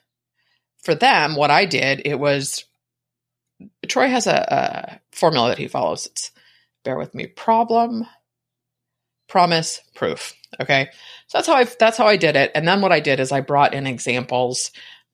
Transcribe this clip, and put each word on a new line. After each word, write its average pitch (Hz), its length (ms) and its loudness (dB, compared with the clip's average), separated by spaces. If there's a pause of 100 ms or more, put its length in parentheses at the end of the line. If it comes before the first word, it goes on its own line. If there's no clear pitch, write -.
(840)
for 160 120 0
them, 156 400 2
what 147 160 2
I 175 140 4
did, 139 400 -2
it 139 140 -4
was, 139 460 -2 (1200)
Troy 262 220 0
has 247 180 -2
a, - 720 -2 (140)
a - 20 -20
formula 135 340 2
that 98 80 -2
he 73 100 -8
follows. 87 400 -4
It's, - 240 -12 (520)
bear 131 140 -6
with - 180 -10
me, - 120 -10
problem, 226 800 0 (1200)
promise, 170 540 2 (140)
proof. - 380 -6 (260)
Okay. 135 300 0 (380)
So - 100 -4
that's - 100 0
how 320 80 4
I, 254 80 4 (160)
that's 226 180 4
how 240 100 2
I 208 100 4
did 156 180 2
it. 139 200 2
And 156 120 -2
then 196 140 2
what 190 100 2
I 160 80 4
did 135 200 0
is 131 120 -2
I 139 100 0
brought 143 320 2
in 139 140 -6
examples. 127 840 -4 (420)